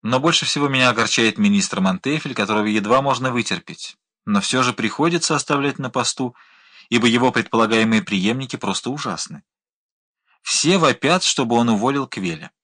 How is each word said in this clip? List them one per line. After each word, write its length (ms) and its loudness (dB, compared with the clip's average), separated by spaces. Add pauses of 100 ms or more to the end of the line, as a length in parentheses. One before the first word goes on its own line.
Но 180 0
больше 260 2
всего 220 0
меня 220 4
огорчает 460 2
министр 440 2
Монтефель, 520 -2
которого 340 0
едва 360 2
можно 300 -2
вытерпеть, 640 -6 (280)
но 160 2
всё 220 0
же 100 2
приходится 640 0
оставлять 460 -2
на 100 -6
посту, 460 -4 (540)
ибо 180 2
его 240 4
предполагаемые 680 2
преемники 520 -2
просто 360 -6
ужасны. 520 -8 (1000)
Все 360 0
вопят, 460 2
чтобы 320 0
он 140 4
уволил 360 0
Квеля. 460 -8 (120)